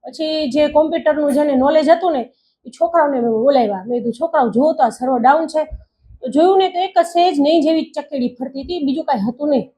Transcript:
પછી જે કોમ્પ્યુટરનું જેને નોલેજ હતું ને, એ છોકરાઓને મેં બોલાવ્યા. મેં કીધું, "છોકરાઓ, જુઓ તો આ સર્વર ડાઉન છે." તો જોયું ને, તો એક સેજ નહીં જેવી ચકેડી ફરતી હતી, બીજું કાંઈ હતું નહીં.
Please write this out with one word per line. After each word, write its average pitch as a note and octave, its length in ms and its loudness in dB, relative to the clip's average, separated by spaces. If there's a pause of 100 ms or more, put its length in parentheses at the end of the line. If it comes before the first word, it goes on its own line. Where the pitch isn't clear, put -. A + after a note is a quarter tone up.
પછી D#4 460 -4
જે D4 180 2
કોમ્પ્યુટરનું D4+ 640 0
જેને D4 220 0
નોલેજ C#4+ 340 2
હતું F4 240 2
ને, B3 200 -6 (320)
એ B3 40 -18
છોકરાઓને D#4 500 0
મેં A#3 120 0
બોલાવ્યા. A3 560 0
મેં A#3+ 120 -4
કીધું, A3+ 140 -4
"છોકરાઓ, C#4 360 0
જુઓ C#4 240 2
તો D#4 100 0
આ A3+ 60 2
સર્વર B3+ 300 -2
ડાઉન D4 280 2
છે." D#4 160 -2 (580)
તો B3+ 60 -10
જોયું F4 300 4
ને, F#4 120 2
તો F4+ 100 -6
એક F#4+ 260 -2
સેજ E4+ 340 0
નહીં D4+ 220 4
જેવી D#4 340 0
ચકેડી C#4+ 320 -6
ફરતી C4+ 360 -10
હતી, D#4+ 220 -6
બીજું C#4 200 -4
કાંઈ C4 140 -2
હતું A#3+ 300 -4
નહીં. C4 280 -2